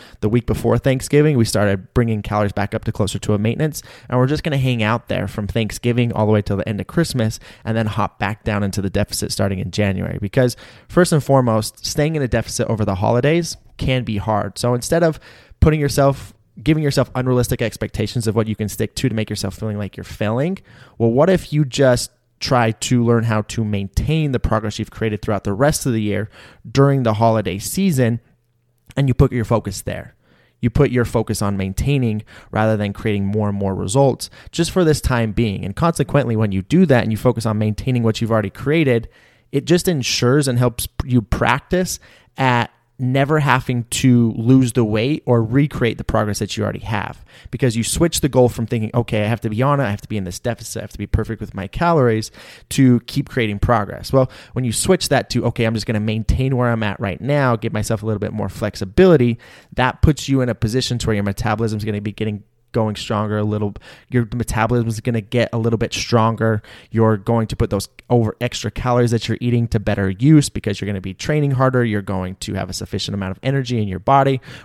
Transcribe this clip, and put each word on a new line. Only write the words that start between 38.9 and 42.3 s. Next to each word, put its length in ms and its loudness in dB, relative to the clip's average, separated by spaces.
it 140 -2
just 220 2
ensures 600 2
and 120 0
helps 280 0
you 160 2
practice 800 -2